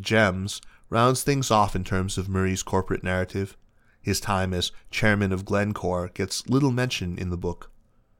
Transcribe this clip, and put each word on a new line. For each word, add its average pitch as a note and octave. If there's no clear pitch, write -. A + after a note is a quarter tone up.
Gems G2
rounds B2
things C#3
off G#2
in F#2
terms F#2
of F#2
Murray's F#2+
corporate -
narrative. F#2
His G2
time F#2
as F2+
chairman G#2
of F#2+
Glencore G2
gets -
little C3+
mention A#2+
in F2+
the F2+
book. F2